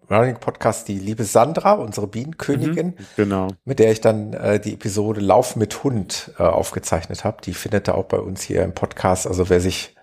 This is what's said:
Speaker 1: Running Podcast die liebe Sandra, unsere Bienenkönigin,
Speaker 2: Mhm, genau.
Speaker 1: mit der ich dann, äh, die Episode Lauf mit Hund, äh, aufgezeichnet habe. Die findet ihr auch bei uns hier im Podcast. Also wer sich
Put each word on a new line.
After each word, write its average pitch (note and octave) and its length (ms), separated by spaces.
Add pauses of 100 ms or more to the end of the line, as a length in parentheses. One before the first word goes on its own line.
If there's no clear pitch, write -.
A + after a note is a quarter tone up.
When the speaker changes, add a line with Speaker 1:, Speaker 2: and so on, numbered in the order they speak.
Speaker 1:
Running A#2 300
Podcast - 480
die G2 140
liebe A2 240
Sandra, D#3+ 480
unsere A2 340
Bienenkönigin, D3 800 (100)
Speaker 2:
Mhm, - 100 (100)
genau. F#2+ 320 (160)
Speaker 1:
mit C3+ 160
der A2 100
ich A2 100
dann, G#2+ 320
äh, G2+ 280
die G#2+ 140
Episode G#2 460
Lauf G2+ 360
mit G#2+ 260
Hund, A#2+ 560
äh, F2+ 60
aufgezeichnet E2+ 800
habe. G#2+ 180
Die F2+ 100
findet G#2 360
ihr F2+ 80
auch F#2 80
bei - 160
uns F#2+ 220
hier F2+ 200
im F2+ 120
Podcast. - 520
Also F2+ 240
wer F2+ 100
sich - 420